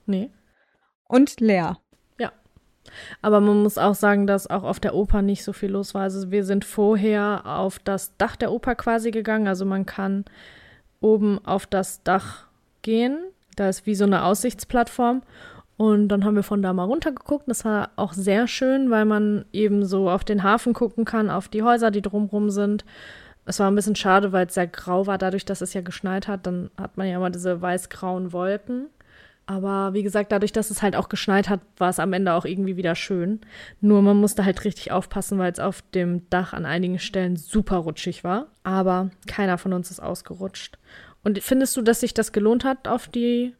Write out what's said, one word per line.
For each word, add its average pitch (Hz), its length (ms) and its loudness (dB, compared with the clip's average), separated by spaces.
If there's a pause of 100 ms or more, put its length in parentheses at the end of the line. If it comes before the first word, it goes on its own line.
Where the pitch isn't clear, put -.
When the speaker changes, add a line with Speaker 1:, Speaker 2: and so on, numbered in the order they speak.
Speaker 1:
Nee. 202 240 -2 (800)
Speaker 2:
Und 262 320 4
leer. 185 380 2 (420)
Speaker 1:
Ja. 233 100 -4 (920)
Aber 214 180 6
man 208 240 6
muss 208 120 0
auch 196 200 4
sagen, 202 320 4
dass 196 200 0
auch 190 140 -2
auf 143 160 -4
der - 160 -2
Oper 202 280 2
nicht 202 200 0
so 202 100 -6
viel 196 200 -6
los 196 220 -6
war. 196 80 -4
Also 190 280 -4
wir 196 140 0
sind 196 200 0
vorher 208 800 2
auf 185 360 -4
das - 380 -6
Dach 226 180 -2
der 214 160 -2
Oper 240 240 -2
quasi 226 340 -2
gegangen. 220 380 -2
Also 190 160 -2
man 190 200 -2
kann 196 400 -4 (760)
oben 208 440 2
auf 190 220 -2
das - 380 -4
Dach - 420 -2 (360)
gehen. 240 360 0 (380)
Da 196 120 0
ist 190 180 -4
wie 214 100 0
so 196 80 2
eine 196 200 4
Aussichtsplattform. 240 960 0 (560)
Und 208 300 4
dann 202 160 2
haben 208 120 2
wir 202 80 4
von 202 180 -2
da 185 100 0
mal 185 120 0
runtergeguckt. 285 640 -2
Das 233 160 -4
war 208 320 -2
auch 196 160 -2
sehr 196 340 2
schön, 262 440 2
weil 220 140 4
man 208 480 2
eben 202 320 2
so 190 260 2
auf 185 120 0
den 208 220 0
Hafen 226 300 2
gucken 226 300 -2
kann, 214 240 0
auf 180 200 -4
die 214 160 -4
Häuser, 233 260 4
die 202 120 0
drumrum 208 480 -2
sind. 202 340 0 (640)
Es - 120 -4
war 196 100 4
ein 196 60 4
bisschen 208 220 2
schade, 196 340 4
weil 185 160 2
es - 80 -12
sehr 175 140 0
grau 180 400 -2
war, 196 100 -2
dadurch, 190 260 -2
dass 196 160 -6
es 185 140 -6
ja 190 60 -4
geschneit 190 480 -6
hat. 196 180 -6
Dann 180 320 -6
hat 190 200 -10
man 190 100 -2
ja 180 80 -4
immer 180 140 -2
diese 180 300 -4
weiß-grauen 185 720 -4
Wolken. 202 540 -4 (600)
Aber 196 460 -2
wie 202 120 -2
gesagt, 202 260 -2
dadurch, 202 220 0
dass 214 180 -2
es - 120 -6
halt 202 120 2
auch - 140 -4
geschneit 196 400 0
hat, 196 120 0 (180)
war 180 120 2
es 180 80 -4
am 180 140 0
Ende 180 220 0
auch 170 100 0
irgendwie 185 320 -4
wieder 175 180 -2
schön. 190 460 -2 (400)
Nur 208 220 6
man 202 160 6
musste 202 260 2
halt 185 200 0
richtig - 280 -6
aufpassen, 190 460 -4
weil 185 120 0
es 180 80 -8
auf 185 240 -4 (120)
dem 175 360 -2
Dach 180 220 -2
an 170 120 -6
einigen 175 360 -2
Stellen 180 340 -2
super 196 440 -2
rutschig 165 440 -6
war. 202 240 -2 (160)
Aber 185 480 0 (160)
keiner 190 320 0
von 190 140 -4
uns 180 180 -4
ist 180 100 -18
ausgerutscht. - 760 -10 (460)
Und 208 160 0
findest 262 360 2
du, 262 60 -2
dass 226 180 4
sich 247 140 -2
das 226 180 0
gelohnt 220 320 2
hat, 262 240 -2
auf - 180 -2
die 240 540 0